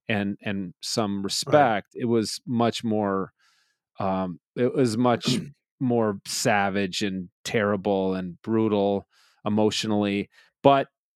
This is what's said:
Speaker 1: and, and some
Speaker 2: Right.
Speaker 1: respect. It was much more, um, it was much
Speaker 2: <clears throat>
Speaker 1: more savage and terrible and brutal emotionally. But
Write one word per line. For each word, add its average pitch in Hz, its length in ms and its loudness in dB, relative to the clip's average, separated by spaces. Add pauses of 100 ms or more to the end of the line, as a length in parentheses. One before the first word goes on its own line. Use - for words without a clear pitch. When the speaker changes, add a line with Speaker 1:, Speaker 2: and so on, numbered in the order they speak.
Speaker 1:
and, 101 340 -2
and 98 400 -6
some 101 360 -2
Speaker 2:
Right. 98 80 -6
Speaker 1:
respect. 117 680 2
It 127 100 -6
was 113 420 0
much 117 360 0
more, 101 500 -2 (680)
um, 92 400 -4 (160)
it 123 180 0
was 120 240 2
much 123 400 2 (220)
Speaker 2:
<clears throat> - 200 -20
Speaker 1:
more 117 480 0
savage 101 760 0
and 95 280 -4 (140)
terrible 101 720 0
and 90 260 -8
brutal 104 680 0 (380)
emotionally. 104 840 0 (340)
But 139 240 6 (280)